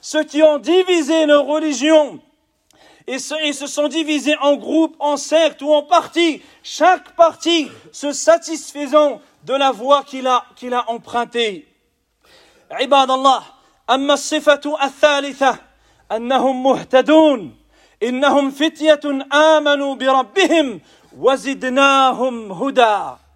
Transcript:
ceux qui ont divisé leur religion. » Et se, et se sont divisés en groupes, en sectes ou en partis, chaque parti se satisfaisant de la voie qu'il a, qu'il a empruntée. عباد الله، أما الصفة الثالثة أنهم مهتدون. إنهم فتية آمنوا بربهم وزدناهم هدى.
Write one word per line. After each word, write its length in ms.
ceux 220
qui 200
ont 140
divisé 680
leur 200
religion. » 720
Et 120
se, 160
et 80
se 140
sont 200
divisés 540
en 140
groupes, 440
en 160
sectes 460
ou 100
en 120
partis, 580
chaque 520
parti 540
se 180
satisfaisant 1080
de 100
la 180
voie 320
qu'il 240
a, 160
qu'il 160
a 160
empruntée. 760
عباد 400
الله، 320
أما 240
الصفة 680
الثالثة 760
أنهم 520
مهتدون. 920
إنهم 480
فتية 840
آمنوا 640
بربهم 840
وزدناهم 1300
هدى. 720